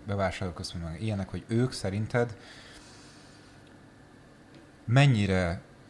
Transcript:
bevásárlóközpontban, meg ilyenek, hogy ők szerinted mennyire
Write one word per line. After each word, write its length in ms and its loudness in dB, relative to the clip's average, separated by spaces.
bevásárlóközpontban, 840 -4
meg 100 -10
ilyenek, 260 -4
hogy 180 -8
ők 260 2
szerinted 640 -2
mennyire 760 4